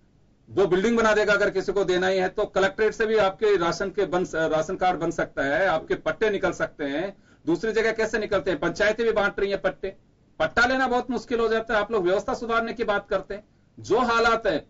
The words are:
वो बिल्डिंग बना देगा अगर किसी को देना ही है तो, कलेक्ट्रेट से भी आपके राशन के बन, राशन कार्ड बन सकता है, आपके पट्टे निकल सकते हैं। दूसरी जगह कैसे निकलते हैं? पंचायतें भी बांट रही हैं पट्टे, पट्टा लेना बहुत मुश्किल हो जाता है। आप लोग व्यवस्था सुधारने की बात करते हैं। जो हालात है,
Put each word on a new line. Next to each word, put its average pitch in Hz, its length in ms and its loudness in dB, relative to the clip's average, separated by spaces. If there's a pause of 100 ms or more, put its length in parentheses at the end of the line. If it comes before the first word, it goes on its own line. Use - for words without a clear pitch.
(500)
वो 180 180 2
बिल्डिंग 190 300 2
बना 220 160 4
देगा 208 200 2
अगर 202 160 2
किसी 190 220 -2
को 196 120 2
देना 180 240 0
ही 190 100 2
है 185 120 0
तो, 208 160 -4
कलेक्ट्रेट 196 480 0
से 226 120 -2
भी 220 120 2
आपके 202 400 2
राशन 175 320 -2
के 185 160 -2
बन, 175 200 0 (100)
राशन 160 400 0
कार्ड 180 240 0
बन 165 120 -2
सकता 160 340 -4
है, 160 220 0
आपके - 280 -2
पट्टे 208 340 -2
निकल 185 220 -2
सकते 156 340 -6
हैं। 160 300 -4 (300)
दूसरी 170 260 0
जगह 220 200 0
कैसे 220 280 -2
निकलते 196 320 -2
हैं? 160 80 -4
पंचायतें 208 460 0
भी 220 60 2
बांट 202 280 0
रही 196 100 0
हैं 196 120 -4
पट्टे, 190 320 -6 (460)
पट्टा 190 260 2
लेना 262 220 2
बहुत 247 240 -2
मुश्किल 233 280 -2
हो 226 80 2
जाता 220 260 -2
है। 214 60 2
आप 214 120 -2
लोग 208 120 0
व्यवस्था 190 300 0
सुधारने 226 400 -2
की 233 100 -6
बात 202 260 -2
करते 196 240 -4
हैं। 202 100 -12 (340)
जो 156 240 0
हालात 226 460 2
है, 160 220 -2